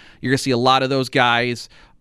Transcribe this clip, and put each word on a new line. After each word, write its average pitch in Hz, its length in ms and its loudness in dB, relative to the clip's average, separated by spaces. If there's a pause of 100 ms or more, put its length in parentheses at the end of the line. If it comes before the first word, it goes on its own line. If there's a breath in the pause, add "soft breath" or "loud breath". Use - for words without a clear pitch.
(200 loud breath)
You're 127 120 -4
gonna 135 60 2
see 135 120 -4
a 120 80 0
lot 131 240 2
of 131 80 -2
those 131 180 -2
guys, 120 600 0 (320 soft breath)